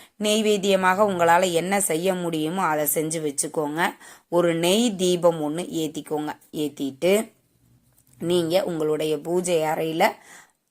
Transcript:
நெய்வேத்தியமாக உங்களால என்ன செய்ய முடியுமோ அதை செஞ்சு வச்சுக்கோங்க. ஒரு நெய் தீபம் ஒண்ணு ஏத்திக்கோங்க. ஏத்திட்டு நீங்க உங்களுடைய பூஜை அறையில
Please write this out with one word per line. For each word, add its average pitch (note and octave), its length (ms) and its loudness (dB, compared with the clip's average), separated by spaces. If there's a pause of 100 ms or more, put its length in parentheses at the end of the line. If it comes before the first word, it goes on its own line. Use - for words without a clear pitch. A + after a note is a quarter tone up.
(220)
நெய்வேத்தியமாக G3+ 840 2
உங்களால F3 480 4
என்ன F3+ 280 0
செய்ய F3 340 0
முடியுமோ E3+ 480 -4
அதை D3+ 320 0
செஞ்சு D#3 420 -4
வச்சுக்கோங்க. D3+ 460 -4 (460)
ஒரு E3+ 260 2
நெய் F#3+ 420 2
தீபம் E3+ 600 0
ஒண்ணு - 20 -6
ஏத்திக்கோங்க. D3+ 680 -6 (240)
ஏத்திட்டு D3+ 800 -2 (840)
நீங்க E3+ 460 0
உங்களுடைய D#3 560 -2
பூஜை F3 400 0
அறையில D#3+ 480 0 (640)